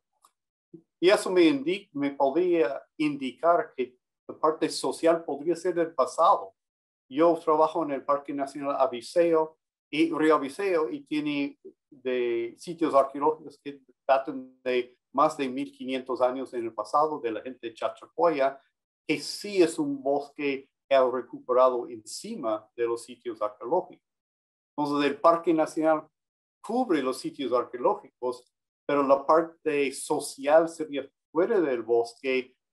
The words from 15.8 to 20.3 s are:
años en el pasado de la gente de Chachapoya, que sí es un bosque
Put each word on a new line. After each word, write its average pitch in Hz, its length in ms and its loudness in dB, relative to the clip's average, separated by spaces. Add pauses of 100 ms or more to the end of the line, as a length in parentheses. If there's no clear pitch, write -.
años 127 320 -2
en 117 120 -6
el 110 80 -8
pasado 147 460 -2
de 113 120 -4
la 104 100 -6
gente 123 260 -12
de 113 60 -10
Chachapoya, 135 840 -2 (480)
que 147 120 0
sí 202 420 -2
es 156 160 4
un 139 240 -4
bosque 139 680 -4 (200)